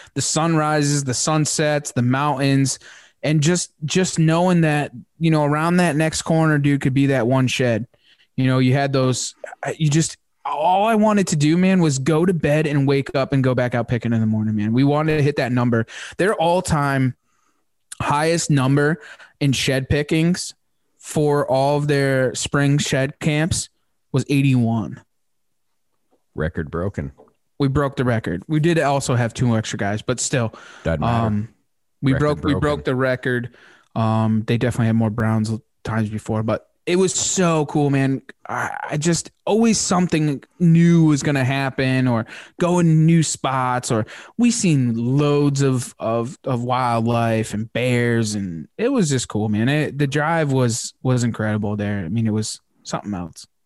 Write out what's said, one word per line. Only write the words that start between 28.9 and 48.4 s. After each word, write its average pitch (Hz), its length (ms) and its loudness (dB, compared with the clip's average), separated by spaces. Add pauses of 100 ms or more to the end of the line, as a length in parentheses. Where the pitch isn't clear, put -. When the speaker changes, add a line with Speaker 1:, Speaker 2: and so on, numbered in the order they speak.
Speaker 1:
have 117 180 0
two 120 240 0
extra 107 220 -4
guys, 104 240 -4
but 123 160 -4
still, 117 340 -2 (300)
Speaker 2:
Doesn't 80 180 -2
matter. 117 260 0
Speaker 1:
um, 107 220 -2 (540)
we 135 100 2
Speaker 2:
Record 143 80 0
Speaker 1:
broke, 147 180 0
we 147 140 0
Speaker 2:
broken. 139 80 0
Speaker 1:
broke 147 240 -2
the 135 120 -2
record. 127 600 -2 (380)
Um, 110 520 2
they 120 120 0
definitely 120 280 0
had 113 100 2
more 113 140 2
Browns 110 420 -2 (320)
times 110 260 -4
before, 110 320 -4
but 110 260 -4 (180)
it 175 100 0
was 185 180 2
so 165 520 0
cool, 147 240 0
man. 135 320 0 (260)
I, - 280 -6 (140)
I 156 80 -6
just 165 320 -2 (160)
always 220 320 2
something 160 640 0 (160)
new 170 480 6
was 147 160 2
gonna 139 220 0
happen, 131 640 0
or 113 180 0 (340)
going 170 460 4
new 165 160 6
spots, 127 680 -2
or 113 140 0 (320)
we 240 140 2
seen 127 640 0
loads 143 460 2
of, 131 360 0
of, 117 460 -4
of 120 180 -4
wildlife 117 920 0
and 110 180 -8
bears, 120 600 0
and 87 420 -8